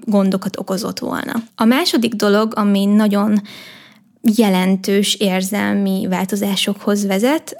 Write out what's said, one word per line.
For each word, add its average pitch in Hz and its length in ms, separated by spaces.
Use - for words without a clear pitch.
gondokat 190 540
okozott 190 400
volna. - 440
A 226 100
második 247 500
dolog, 214 420
ami 202 280
nagyon 208 580
jelentős 196 800
érzelmi 190 920
változásokhoz 202 1000
vezet, 233 540